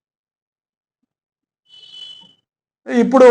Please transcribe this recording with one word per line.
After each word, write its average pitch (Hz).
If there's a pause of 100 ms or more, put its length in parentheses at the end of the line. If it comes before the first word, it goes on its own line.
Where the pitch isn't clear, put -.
(3000)
ఇప్పుడు 254